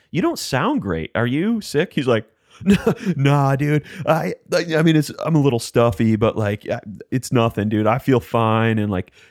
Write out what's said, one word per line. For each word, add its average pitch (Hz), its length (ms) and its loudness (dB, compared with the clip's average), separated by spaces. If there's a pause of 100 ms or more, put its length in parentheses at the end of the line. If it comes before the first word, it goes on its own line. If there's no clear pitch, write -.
(120)
You - 100 -2
don't 330 180 -2
sound 185 420 -2
great. 85 340 -4
Are 113 120 0
you 190 340 -2
sick?" - 320 -4
He's 135 140 -2
like, 113 180 0 (400)
<laughs> 196 500 0
"Nah, 139 400 2
dude. 147 280 0 (220)
I, 160 300 0 (160)
I, 170 260 -2
I 151 60 2
mean, 160 120 6
it's, 147 240 2
I'm - 160 -2
a 147 60 4
little 127 180 2
stuffy, 117 560 2
but, 110 220 0
like, 104 320 -4
I, 120 100 -4 (320)
it's 123 200 -4
nothing, 113 380 2
dude. 107 180 0
I 113 120 2
feel 131 200 2
fine." 110 600 0
And, 104 120 -2
like, 92 200 -4 (200)